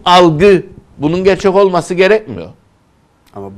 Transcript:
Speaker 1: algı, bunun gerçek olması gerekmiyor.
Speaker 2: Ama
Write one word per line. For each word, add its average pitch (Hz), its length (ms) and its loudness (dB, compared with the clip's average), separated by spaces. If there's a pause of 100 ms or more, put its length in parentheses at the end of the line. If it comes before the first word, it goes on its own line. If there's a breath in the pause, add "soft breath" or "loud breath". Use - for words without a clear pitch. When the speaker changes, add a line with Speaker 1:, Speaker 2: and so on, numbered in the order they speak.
Speaker 1:
algı, 180 580 4 (360)
bunun 165 260 -4
gerçek 190 300 0
olması 185 400 0
gerekmiyor. 185 540 -2 (880)
Speaker 2:
Ama 98 240 -16